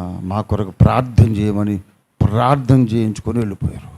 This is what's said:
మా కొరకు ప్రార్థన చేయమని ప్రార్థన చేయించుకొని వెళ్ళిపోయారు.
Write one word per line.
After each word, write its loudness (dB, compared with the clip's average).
మా -2
కొరకు -4
ప్రార్థన 4
చేయమని -2
ప్రార్థన 2
చేయించుకొని -4
వెళ్ళిపోయారు. -8